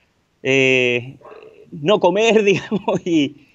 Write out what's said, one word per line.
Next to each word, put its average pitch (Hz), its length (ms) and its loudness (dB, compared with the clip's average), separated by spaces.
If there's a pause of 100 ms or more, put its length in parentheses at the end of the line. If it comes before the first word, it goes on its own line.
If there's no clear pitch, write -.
(440)
eh, 131 720 0 (540)
no 175 280 0
comer, 208 440 2
<laughs> - 0 -
digamos, 196 600 -2
y, 156 520 -4